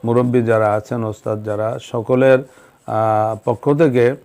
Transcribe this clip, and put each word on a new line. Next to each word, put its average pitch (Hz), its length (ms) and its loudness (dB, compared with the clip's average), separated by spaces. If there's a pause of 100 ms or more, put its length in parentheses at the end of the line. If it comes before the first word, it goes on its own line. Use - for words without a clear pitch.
মুরব্বী 123 360 2
যারা 110 320 2
আছেন, 113 300 -4
ওস্তাদ 107 420 -6
যারা, 107 360 -6
সকলের, 127 580 2
আহ, 110 1040 -4
পক্ষ 120 280 0
থেকে 135 520 2